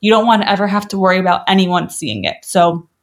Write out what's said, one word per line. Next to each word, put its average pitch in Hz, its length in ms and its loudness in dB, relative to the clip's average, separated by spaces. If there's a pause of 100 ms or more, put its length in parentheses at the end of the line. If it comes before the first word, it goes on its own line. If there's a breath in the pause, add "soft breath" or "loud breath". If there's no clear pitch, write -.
You 214 100 4
don't 226 140 2
wanna 220 180 2
ever 202 220 -2
have 202 220 -2
to 196 100 -6
worry 185 200 2
about 185 300 0
anyone 180 400 2
seeing 107 360 -8
it. 78 180 -4
So 170 440 0 (160)